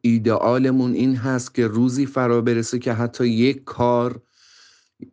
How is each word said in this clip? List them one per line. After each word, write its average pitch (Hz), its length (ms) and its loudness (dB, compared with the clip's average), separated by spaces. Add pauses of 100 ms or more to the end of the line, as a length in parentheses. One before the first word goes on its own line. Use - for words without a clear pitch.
ایدئالمون 123 920 2
این 131 220 0
هست 127 380 -4
که 120 140 2
روزی 123 380 0
فرا 123 360 0
برسه 117 380 -2
که 123 140 -4
حتی 120 340 -2
یک 120 360 0
کار، 120 580 -2 (920)